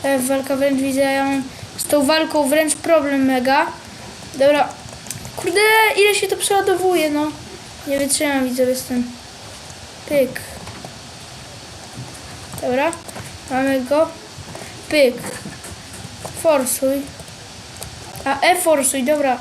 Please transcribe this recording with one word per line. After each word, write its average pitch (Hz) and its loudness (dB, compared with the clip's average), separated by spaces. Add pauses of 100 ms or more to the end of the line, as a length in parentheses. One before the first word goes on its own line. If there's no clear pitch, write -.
E, 277 2
walka 269 0
wręcz, 269 2
widzę, 269 2
ja 277 4
mam 277 0 (340)
z - -4
tą 294 4
walką 311 2
wręcz 302 4
problem 285 2
mega. 262 4 (680)
Dobra. 277 6 (680)
Kurde, 370 0 (380)
ile 403 6
się 403 0
to 392 0
przeładowuje, 370 2
no. 294 0 (560)
Nie 277 0
wytrzymam, 277 0
widzowie, 254 2
z 254 -8
tym. 247 -2 (1000)
Pyk. 277 2 (2250)
Dobra. 269 2 (600)
Mamy 269 2
go. 294 4 (800)
Pyk. 269 6 (1300)
Forsuj. 269 2 (1200)
A, 277 0
E 339 6
forsuj, 285 2
dobra. 277 2